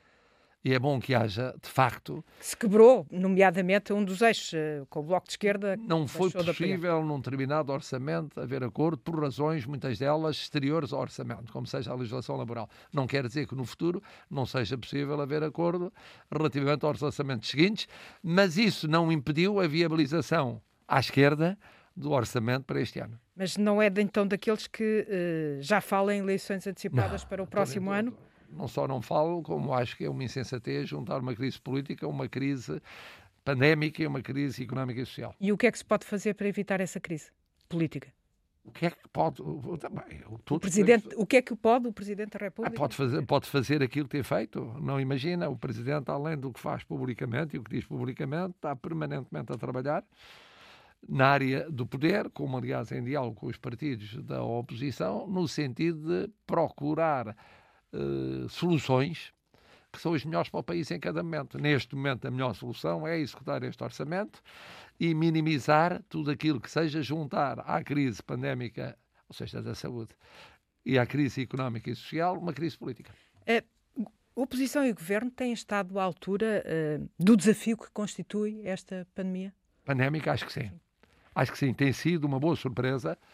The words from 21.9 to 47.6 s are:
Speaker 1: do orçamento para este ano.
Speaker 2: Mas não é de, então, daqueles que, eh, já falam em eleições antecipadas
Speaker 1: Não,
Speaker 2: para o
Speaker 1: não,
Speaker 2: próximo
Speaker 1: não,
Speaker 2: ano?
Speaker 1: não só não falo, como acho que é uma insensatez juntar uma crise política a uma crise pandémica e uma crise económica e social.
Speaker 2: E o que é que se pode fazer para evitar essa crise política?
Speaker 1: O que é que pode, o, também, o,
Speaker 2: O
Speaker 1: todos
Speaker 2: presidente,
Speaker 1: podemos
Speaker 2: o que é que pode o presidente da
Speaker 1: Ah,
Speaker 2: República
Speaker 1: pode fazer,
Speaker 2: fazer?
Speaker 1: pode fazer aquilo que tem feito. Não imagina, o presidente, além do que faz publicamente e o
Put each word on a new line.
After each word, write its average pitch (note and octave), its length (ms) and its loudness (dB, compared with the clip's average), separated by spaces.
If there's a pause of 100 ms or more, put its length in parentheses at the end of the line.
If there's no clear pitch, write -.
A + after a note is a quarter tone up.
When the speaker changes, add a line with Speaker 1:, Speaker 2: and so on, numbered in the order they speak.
Speaker 1:
do D3 140 -4
orçamento B2+ 540 0
para C#3 140 -2
este C3+ 200 -4
ano. A#2 200 -10 (160)
Speaker 2:
Mas F#3 220 -4
não G#3 240 4
é G#3+ 80 6
de, G3 120 2
então, G3+ 260 2
daqueles G#3 400 -2
que, G#3+ 420 0
eh, D#3+ 500 -2
já F3+ 220 2
falam G3 320 2
em G3+ 60 0
eleições G3 480 -2
antecipadas F3 560 0
Speaker 1:
Não, - 60 -16
Speaker 2:
para F#3+ 120 -6
o F#3 40 -6
Speaker 1:
não, - 40 -10
Speaker 2:
próximo F#3+ 380 0
Speaker 1:
não, G3 100 0
Speaker 2:
ano? A#3 200 -2 (360)
Speaker 1:
não D3+ 140 -6
só C#3 180 0
não C3 160 -2
falo, E3 400 2
como D3+ 320 -2
acho B2 220 0
que - 80 -8
é D3 60 -2
uma C3+ 160 -4
insensatez C3+ 640 -4
juntar C#3+ 300 -4
uma B2+ 140 -4
crise B2+ 260 -4
política C3+ 460 -4
a D3 40 -2
uma C#3 180 -4
crise C#3 540 -4 (640)
pandémica D3+ 580 4
e D#3 40 2
uma C3+ 140 -2
crise C3+ 420 -4
económica B2+ 380 -4
e A#2+ 40 -4
social. - 340 -10
Speaker 2:
E G3 140 2
o F3+ 40 2
que A#3+ 100 6
é A3 40 4
que - 60 -4
se - 80 -12
pode G#3 200 2
fazer G#3 280 -2
para G3+ 160 -4
evitar G3 320 -2
essa F3+ 180 -6
crise - 320 -8 (380)
política? D#3+ 400 -2 (540)
Speaker 1:
O - 80 -20
que - 140 -2
é E3+ 60 0
que - 200 -16
pode, D#3 300 0
o, D#3 360 -6
também, - 520 -12
o, A2 60 -12
Speaker 2:
O A2+ 40 -14
Speaker 1:
todos D#3 220 -2
Speaker 2:
presidente, G3+ 420 8
Speaker 1:
podemos - 200 -4
Speaker 2:
o - 20 0
que C4 120 6
é C4 40 6
que B3+ 140 -4
pode A#3+ 320 4
o A3 60 -4
presidente G#3 380 -8
da G3+ 100 -10
Speaker 1:
Ah, - 20 -6
Speaker 2:
República A3+ 340 -6
Speaker 1:
pode - 180 0
fazer, C3+ 200 2
Speaker 2:
fazer? D3 100 0
Speaker 1:
pode C#3 220 2
fazer C#3 360 2
aquilo C#3 220 0
que - 60 -12
tem C#3+ 120 -2
feito. - 380 -2 (200)
Não C3+ 180 0
imagina, C#3+ 500 -2
o B2+ 80 -6
presidente, B2+ 540 -4
além D3 260 -2
do C3 160 -6
que - 60 -18
faz - 240 -6
publicamente C3+ 720 -4
e - 40 -6
o A2+ 40 -10